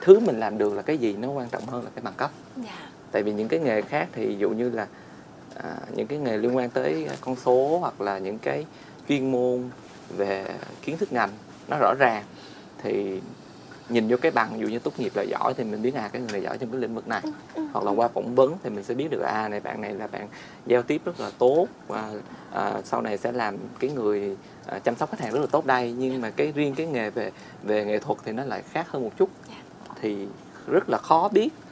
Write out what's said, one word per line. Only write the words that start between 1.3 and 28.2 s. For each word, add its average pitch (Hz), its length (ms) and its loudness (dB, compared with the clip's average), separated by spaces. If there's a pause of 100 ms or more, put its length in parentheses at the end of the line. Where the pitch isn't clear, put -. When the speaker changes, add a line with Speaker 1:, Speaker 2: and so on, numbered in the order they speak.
Speaker 1:
quan 131 180 -4
trọng - 180 -6
hơn 123 180 -4
là 110 100 -10
cái 127 100 -10
bằng 101 120 -6
cấp. 139 140 -2 (260)
Speaker 2:
Dạ. - 320 -10 (240)
Speaker 1:
Tại 208 100 4
vì 208 100 2
những 107 160 0
cái 165 120 2
nghề 107 220 4
khác 151 300 0
thì 110 140 -2
ví 104 100 0
dụ 101 140 2
như 117 200 0
là, 113 160 -2 (680)
à, 80 220 -10 (180)
những 113 120 0
cái 143 120 -4
nghề 123 200 0
liên 120 180 2
quan 123 140 2
tới 151 380 0 (120)
con 127 160 -4
số 131 440 6
hoặc 143 200 -4
là 101 180 0
những 98 200 -4
cái 143 280 -2 (420)
chuyên 135 240 2
môn 123 300 4 (540)
về 98 300 0 (360)
kiến 147 160 -4
thức 202 140 -2
ngành 110 180 2 (380)
nó 147 120 0
rõ 127 180 8
ràng 113 260 4 (580)
thì 101 380 -2 (680)
nhìn 117 200 2
vô 123 140 6
cái 165 100 4
bằng, 113 200 4
ví 113 80 -6
dụ 107 80 -2
như 113 100 -2
tốt - 200 -2
nghiệp 110 180 -2
là 101 60 2
giỏi 117 340 0
thì 127 80 -2
mình 107 180 -2
biết, 131 120 2
à, 110 180 -4
cái 123 100 -6
người 117 100 -6
này 101 100 -2
giỏi 92 160 -4
trong 117 120 -6
cái 131 100 -4
lĩnh 113 140 -2
vực 113 140 -6
này. 110 160 0
Speaker 2:
Ừ, 311 60 -2 (240)
ừ, 320 80 -4 (100)
Speaker 1:
Hoặc - 120 -2
là 104 60 2
Speaker 2:
ừ. 101 60 2
Speaker 1:
qua 117 120 4
phỏng 113 260 -2
vấn 131 280 6
thì 120 80 -4
mình 101 140 -6
sẽ 117 100 -4
biết 143 160 -2
được, 135 120 -2
à, 107 260 0
này, 104 120 -4
bạn - 200 -6
này 107 140 -6
là 104 120 -6
bạn 104 220 -8 (380)
giao 120 160 6
tiếp 147 220 -2
rất 175 160 -6
là 104 180 -4
tốt 143 280 6 (220)
và, 107 240 -6 (400)
à, 98 200 0 (120)
sau 117 180 -2
này 107 160 -2
sẽ 117 140 -2
làm 110 240 -2 (240)
cái 131 100 0
người, 104 460 0 (300)
à, - 120 -6
chăm 117 180 0
sóc - 140 -2
khách 220 100 -8
hàng 107 120 -4
rất 131 80 2
là 147 60 2
tốt - 200 2
đây. 123 320 2
Nhưng 131 220 0
mà 113 100 -2
cái 147 220 0
riêng 143 220 0
cái 160 120 -2
nghề 120 240 0
về, 104 200 -4 (320)
về 107 220 2
nghệ 104 140 2
thuật - 260 -2